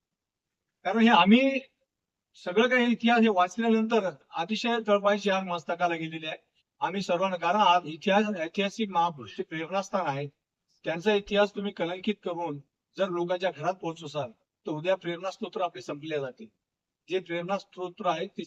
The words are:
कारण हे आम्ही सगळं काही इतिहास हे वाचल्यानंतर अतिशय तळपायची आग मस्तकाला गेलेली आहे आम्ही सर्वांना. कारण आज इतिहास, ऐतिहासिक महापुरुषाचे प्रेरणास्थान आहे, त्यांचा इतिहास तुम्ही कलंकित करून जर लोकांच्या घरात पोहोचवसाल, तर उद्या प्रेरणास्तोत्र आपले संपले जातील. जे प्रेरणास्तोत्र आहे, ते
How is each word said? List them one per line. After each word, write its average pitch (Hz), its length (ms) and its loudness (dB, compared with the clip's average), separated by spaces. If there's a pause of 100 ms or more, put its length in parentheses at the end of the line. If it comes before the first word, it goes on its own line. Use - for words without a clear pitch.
(840)
कारण 202 160 0
हे 226 100 8
आम्ही 247 500 8 (840)
सगळं 214 240 2
काही 240 220 2
इतिहास 233 280 2
हे 226 100 6
वाचल्यानंतर 220 800 2 (260)
अतिशय 220 420 -2 (100)
तळपायची 202 420 2
आग 190 140 0
मस्तकाला 175 520 -2
गेलेली 160 300 -8
आहे 156 120 -8 (420)
आम्ही 202 220 -4
सर्वांना. 185 360 0
कारण 175 220 0
आज 180 260 4
इतिहास, 190 400 0 (140)
ऐतिहासिक 196 500 -4
महापुरुषाचे 170 540 -2
प्रेरणास्थान 170 640 -4
आहे, 139 200 -4 (580)
त्यांचा 185 280 0
इतिहास 202 420 0
तुम्ही 202 160 -6
कलंकित 190 520 -4
करून 170 360 -6 (380)
जर 190 120 0
लोकांच्या 180 480 -2
घरात 160 160 -2
पोहोचवसाल, 165 580 -8
तर - 400 -14
उद्या 165 240 0
प्रेरणास्तोत्र 175 680 -8
आपले 175 200 -6
संपले 151 380 -8
जातील. - 280 -10 (640)
जे 185 100 -2
प्रेरणास्तोत्र 180 880 -6
आहे, 202 200 -2
ते 196 200 -12